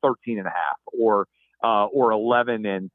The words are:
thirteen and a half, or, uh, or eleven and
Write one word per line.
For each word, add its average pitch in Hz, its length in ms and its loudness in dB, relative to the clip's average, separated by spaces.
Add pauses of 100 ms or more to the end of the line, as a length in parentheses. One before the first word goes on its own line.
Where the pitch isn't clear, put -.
thirteen 120 360 -2
and 92 100 -6
a - 20 -4
half, 80 280 -6 (140)
or, 110 360 2 (340)
uh, 104 240 2
or 120 240 2
eleven 117 560 0
and 95 280 -4